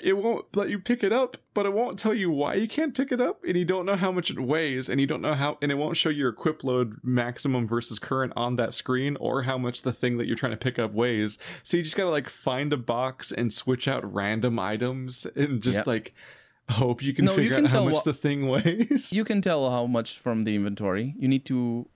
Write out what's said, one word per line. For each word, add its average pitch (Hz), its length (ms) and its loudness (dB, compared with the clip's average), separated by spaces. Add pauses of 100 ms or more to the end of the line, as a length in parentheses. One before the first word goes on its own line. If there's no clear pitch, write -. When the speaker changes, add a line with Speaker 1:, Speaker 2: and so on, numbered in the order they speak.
Speaker 1:
it 190 100 4
won't 202 320 0 (100)
let 202 140 0
you 202 80 -2
pick 240 260 -2
it 196 100 2
up, 247 240 0 (180)
but 202 100 2
it 196 80 0
won't 226 240 0
tell 220 160 2
you 196 160 0
why 143 260 0
you 220 120 2
can't 294 280 -2
pick 277 160 0
it 247 80 2
up, 294 240 -2
and 185 140 0
you 180 80 2
don't 180 220 0
know 202 80 2
how 185 160 2
much 185 180 -2
it - 100 -4
weighs, 135 500 0
and 123 120 2
you 139 60 4
don't 139 140 -2
know 143 120 0
how, 143 280 0
and 147 100 0
it 139 40 0
won't 151 220 -2
show - 120 2
your 143 200 2
equip 151 340 -2
load 127 380 0
maximum 123 640 0
versus 113 320 -2
current 131 380 -2
on 120 220 0
that 117 160 0
screen, 135 460 -2
or 127 240 -2
how 131 140 -2
much 123 240 -4
the 127 120 0
thing 123 240 0
that 117 100 -2
you're 113 80 -2
trying 120 160 -2
to 113 60 -6
pick 127 200 -4
up 113 160 0
weighs. 107 460 0 (240)
So - 140 2
you 175 60 0
just 156 140 -6
gotta, 190 140 0
like, 147 180 0
find 139 440 -2
a 143 40 2
box 123 540 -4
and 117 200 0
switch - 360 0
out 135 160 0 (100)
random 110 460 0
items 123 680 -4 (100)
and 139 260 0
just, 120 180 2
Speaker 2:
Yep. - 80 -2
Speaker 1:
like, 113 260 -2 (560)
hope 120 320 2
you 135 120 0
can 147 120 4
Speaker 2:
No, - 60 6
you - 60 0
Speaker 1:
figure 131 180 4
Speaker 2:
can - 100 4
Speaker 1:
out - 60 4
how 170 60 6
Speaker 2:
tell - 80 4
Speaker 1:
much - 100 2
Speaker 2:
wha- 147 80 2
Speaker 1:
the 151 100 2
thing 143 340 0
<laughs> - 20 2
weighs. 190 640 2
Speaker 2:
You 214 100 2
can 208 180 0
tell 147 300 2
how 120 160 0
much 117 320 -2
from 113 240 0
the 107 120 0
inventory. 104 640 -2
You 131 120 0
need 135 160 2
to, 120 500 -2